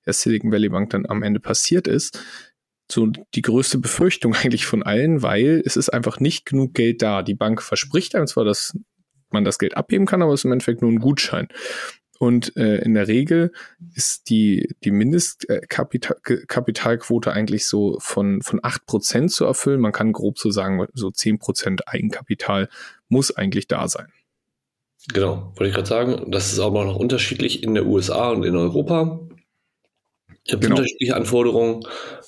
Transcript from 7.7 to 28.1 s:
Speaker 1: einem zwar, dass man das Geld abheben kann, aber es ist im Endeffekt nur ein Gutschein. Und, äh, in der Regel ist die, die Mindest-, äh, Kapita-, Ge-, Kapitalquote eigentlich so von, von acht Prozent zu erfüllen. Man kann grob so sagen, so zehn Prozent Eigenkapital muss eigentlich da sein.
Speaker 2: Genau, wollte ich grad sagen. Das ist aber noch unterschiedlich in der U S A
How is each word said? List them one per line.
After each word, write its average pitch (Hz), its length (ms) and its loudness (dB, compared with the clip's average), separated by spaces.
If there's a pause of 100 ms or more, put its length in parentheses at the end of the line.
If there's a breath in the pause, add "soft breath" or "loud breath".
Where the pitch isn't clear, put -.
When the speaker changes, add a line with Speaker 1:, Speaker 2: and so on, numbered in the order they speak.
Speaker 1:
einem 151 120 0
zwar, - 180 0
dass 107 320 -2 (520)
man 104 140 2
das 98 160 0
Geld - 180 -2
abheben 196 300 2
kann, 185 140 2
aber 156 120 4
es 139 80 0
ist - 40 0
im 127 80 2
Endeffekt 123 280 0
nur 117 100 4
ein 113 80 4
Gutschein. - 500 0 (720 loud breath)
Und, 120 380 2
äh, 107 200 4
in 110 160 2
der 104 140 2
Regel 160 440 4 (420 loud breath)
ist - 360 -4
die, 107 540 2
die 104 80 0
Mindest-, 123 580 0
äh, - 180 -2
Kapita-, - 560 -4
Ge-, - 240 -2
Kapitalquote 117 840 -2
eigentlich 107 340 -2
so 101 340 0
von, 101 420 0
von - 220 -2
acht - 220 -6
Prozent 120 460 0
zu - 140 0
erfüllen. 135 340 2
Man 110 120 2
kann 110 220 2
grob 104 260 -4
so 110 100 0
sagen, 95 440 0
so 101 180 -4
zehn 107 280 0
Prozent - 480 -4
Eigenkapital - 840 -2 (380 loud breath)
muss 131 280 2
eigentlich 98 320 -2
da - 200 -2
sein. - 200 -8 (1080)
Speaker 2:
Genau, 95 420 -2
wollte 98 140 0
ich 98 60 -2
grad 98 120 -2
sagen. 120 440 -2
Das 98 200 -2
ist 101 80 -2
aber 101 260 2
noch 98 120 -2
unterschiedlich - 640 -2
in 110 120 0
der 104 100 2
U 104 120 4
S 92 120 0
A 120 220 0